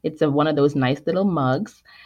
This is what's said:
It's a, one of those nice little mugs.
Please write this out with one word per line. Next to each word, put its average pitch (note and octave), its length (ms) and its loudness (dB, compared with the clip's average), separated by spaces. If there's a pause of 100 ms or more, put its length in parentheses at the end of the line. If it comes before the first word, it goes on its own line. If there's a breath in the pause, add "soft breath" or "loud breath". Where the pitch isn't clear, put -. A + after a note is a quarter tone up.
It's D#3 200 -6
a, D3+ 80 2
one C#3+ 160 2
of D3+ 100 0
those C#3+ 180 2
nice C3 320 0
little F3+ 180 0
mugs. D#3+ 580 -2 (240 loud breath)